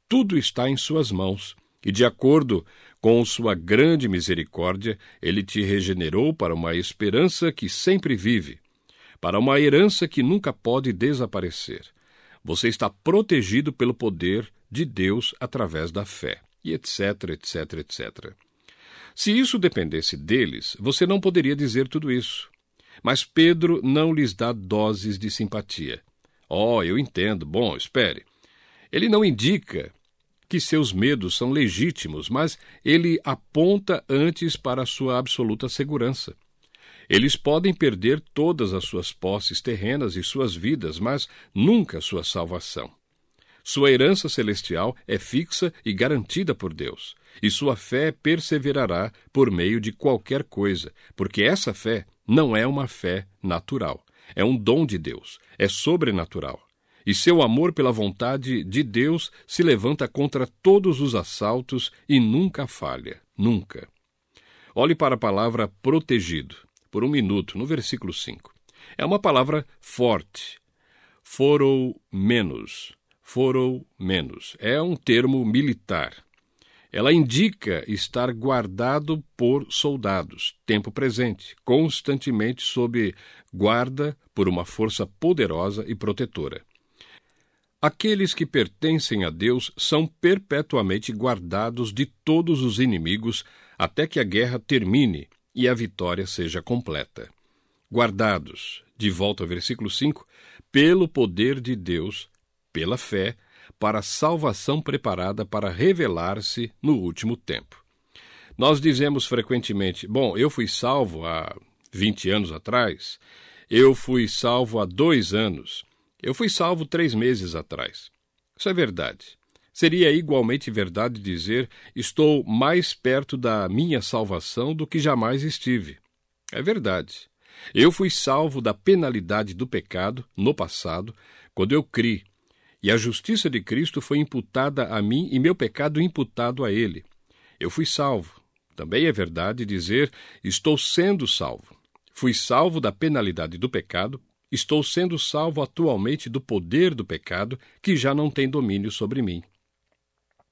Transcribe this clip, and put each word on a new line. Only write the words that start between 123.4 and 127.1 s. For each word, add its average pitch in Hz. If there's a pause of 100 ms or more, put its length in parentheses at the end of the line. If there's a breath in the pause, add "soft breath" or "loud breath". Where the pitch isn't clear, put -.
minha 131
salvação 110
do 156
que 165
jamais 135
estive." 117 (540)
É -
verdade. 127 (440 loud breath)